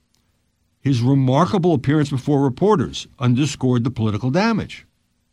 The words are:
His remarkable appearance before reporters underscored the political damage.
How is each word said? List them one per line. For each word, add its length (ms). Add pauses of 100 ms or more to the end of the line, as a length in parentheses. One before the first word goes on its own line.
(800)
His 220
remarkable 720
appearance 360
before 320
reporters 680 (120)
underscored 640
the 80
political 400
damage. 540 (480)